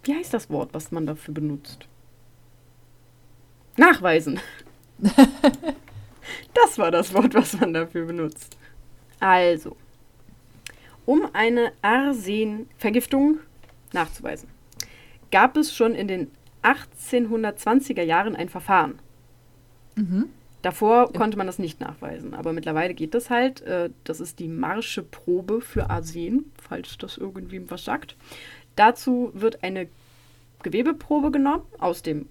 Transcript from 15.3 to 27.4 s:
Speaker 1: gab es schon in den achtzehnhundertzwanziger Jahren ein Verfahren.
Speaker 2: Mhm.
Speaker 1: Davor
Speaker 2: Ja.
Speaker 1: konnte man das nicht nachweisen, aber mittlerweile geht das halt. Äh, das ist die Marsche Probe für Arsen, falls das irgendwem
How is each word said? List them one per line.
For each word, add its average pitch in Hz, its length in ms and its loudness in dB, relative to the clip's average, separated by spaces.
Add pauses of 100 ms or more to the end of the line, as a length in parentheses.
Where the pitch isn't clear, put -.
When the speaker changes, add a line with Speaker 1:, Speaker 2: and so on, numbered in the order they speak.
Speaker 1:
gab 226 240 6
es 302 180 0
schon 226 220 2
in 208 100 -6
den 185 240 -4 (320)
achtzehnhundertzwanziger 226 1400 0
Jahren 175 320 0
ein 170 120 -6
Verfahren. 170 500 0 (960)
Speaker 2:
Mhm. 208 320 -2 (340)
Speaker 1:
Davor 226 500 4
Speaker 2:
Ja. 175 60 -6
Speaker 1:
konnte 214 180 0
man 190 120 -4
das 180 100 -10
nicht 165 220 -8
nachweisen, - 540 -12
aber 165 180 -6
mittlerweile 165 420 -4
geht 160 200 -8
das 240 160 -4
halt. 254 320 0
Äh, 175 280 -4 (140)
das 160 160 -10
ist 170 180 -14
die 170 100 -8
Marsche 170 540 -6
Probe 185 580 -4
für - 300 -4
Arsen, 175 680 -4
falls - 420 -14
das - 200 -14
irgendwem 185 520 -12